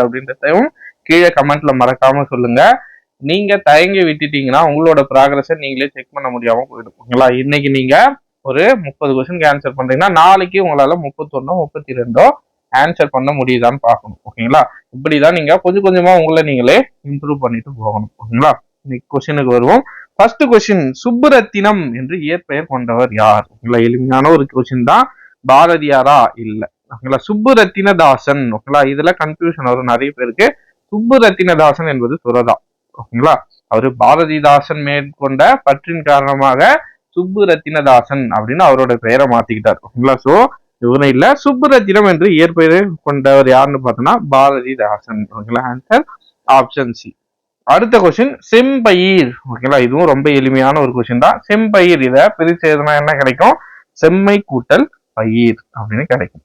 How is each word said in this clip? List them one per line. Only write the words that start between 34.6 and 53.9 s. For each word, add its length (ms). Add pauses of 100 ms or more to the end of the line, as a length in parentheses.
மேற்கொண்ட 600 (180)
பற்றின் 400
காரணமாக 640 (460)
சுப்புரத்தினதாசன் 1080 (140)
அப்படின்னு 320
அவரோட 340
பெயரை 300
மாத்திக்கிட்டார். 520
ஓகேங்களா, 380
so 100 (520)
இவரு 280
இல்ல. 140 (160)
சுப்புரத்தினம் 720
என்று 120 (120)
இயற்பெயர் 520 (180)
கொண்டவர் 460
யாருன்னு 320
பார்த்தோம்னா 300 (180)
பாரதிதாசன். 880 (140)
ஓகேங்களா, 340
ஆன்சர் 340 (440)
ஆப்ஷன் 520
சி. 100 (560)
அடுத்த 360
கொஸ்டின், 280 (200)
செம்பயிர். 840 (160)
ஓகேங்களா, 380
இதுவும் 240
ரொம்ப 160 (120)
எளிமையான 460
ஒரு 100
கொஸ்டின் 300
தான். 240
செம்பயிர், 580
இதை 160 (140)
பிரிச்சு 320
எழுதுனா 320
என்ன 180
கிடைக்கும்? 380 (460)